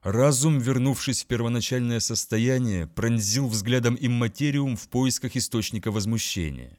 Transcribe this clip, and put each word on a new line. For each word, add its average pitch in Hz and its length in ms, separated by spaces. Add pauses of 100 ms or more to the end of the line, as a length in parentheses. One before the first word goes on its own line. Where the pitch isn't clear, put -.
Разум, 135 560
вернувшись 127 640
в - 40
первоначальное 117 720
состояние, 113 880
пронзил 117 580
взглядом 117 540
имматериум 127 760
в - 120
поисках 127 480
источника 110 560
возмущения. 92 880